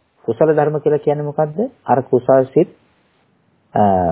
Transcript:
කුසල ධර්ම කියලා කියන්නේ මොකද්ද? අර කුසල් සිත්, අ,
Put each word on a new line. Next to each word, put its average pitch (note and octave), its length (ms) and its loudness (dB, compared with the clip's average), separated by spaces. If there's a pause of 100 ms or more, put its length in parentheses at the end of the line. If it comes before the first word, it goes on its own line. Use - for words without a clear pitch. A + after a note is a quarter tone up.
(240)
කුසල D#3 240 0
ධර්ම D3+ 320 0
කියලා D3 180 0
කියන්නේ D3 260 -2
මොකද්ද? D3+ 340 -6 (240)
අර B2 200 0
කුසල් C3 440 2
සිත්, - 240 0 (1040)
අ, G#2+ 80 0 (300)